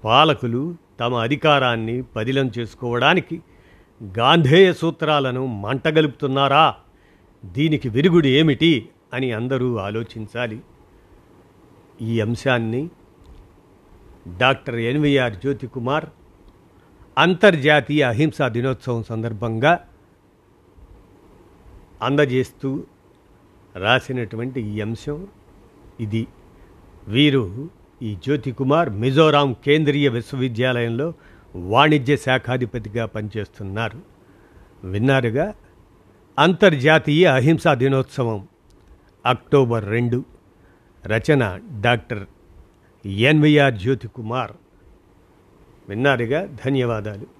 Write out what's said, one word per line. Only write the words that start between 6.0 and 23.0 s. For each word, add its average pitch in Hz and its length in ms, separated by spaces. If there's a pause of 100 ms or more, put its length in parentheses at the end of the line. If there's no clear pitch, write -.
దీనికి 135 440
విరుగుడు 147 380
ఏమిటి 147 600 (260)
అని 123 180
అందరూ 123 440
ఆలోచించాలి. 110 840 (1400)
ఈ 113 180
అంశాన్ని 120 720 (1500)
డాక్టర్ 127 360
ఎన్వీఆర్ 131 580
జ్యోతికుమార్ 135 720 (1120)
అంతర్జాతీయ 151 840
అహింసా 131 460
దినోత్సవం 120 540
సందర్భంగా 113 760 (2250)
అందజేస్తూ 135 840 (920)